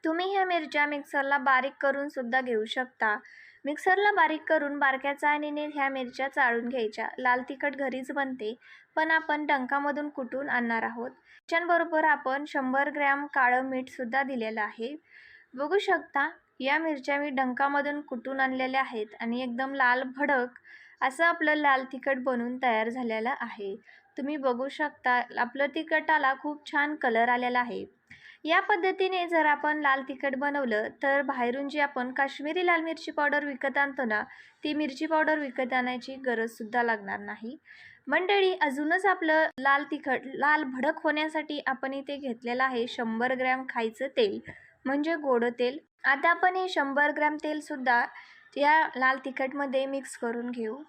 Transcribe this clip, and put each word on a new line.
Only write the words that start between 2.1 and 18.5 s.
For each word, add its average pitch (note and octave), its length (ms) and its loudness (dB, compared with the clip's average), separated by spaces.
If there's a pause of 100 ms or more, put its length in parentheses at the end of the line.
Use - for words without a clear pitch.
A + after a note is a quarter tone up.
घेऊ A3+ 240 -2
शकता. A3+ 500 -2 (500)
मिक्सरला F#4+ 460 4
बारीक D#4 380 4
करून D4 300 2
बारक्या C#4 340 2
चाळणीने D4 520 0
ह्या D4 240 -2
मिरच्या C4 380 -4
चाळून A#3+ 400 2
घ्यायच्या. A3+ 400 -4 (100)
लाल B3+ 320 2
तिखट C#4 260 -4
घरीच C4 360 -4
बनते, C4 420 -4 (420)
पण D#4+ 160 2
आपण D#4 340 2
डंकामधून C#4+ 640 0
कुटून C4+ 400 -6
आणणार A#3 340 0
आहोत. A#3 260 -6
मिरच्यांबरोबर E4+ 920 0
आपण C#4+ 440 2
शंभर C#4 420 0
ग्रॅम C#4+ 440 0
काळं C4 360 4
मीठ B3+ 200 -4
सुद्धा C4 340 -2
दिलेलं A3+ 380 -4
आहे. A3+ 340 -6 (580)
बघू D4 260 0
शकता, E4 500 0 (300)
या C#4 180 2
मिरच्या D4 420 -2
मी D4 100 -2
डंकामधून C#4 720 0
कुटून C4+ 380 -6
आणलेल्या C4 420 0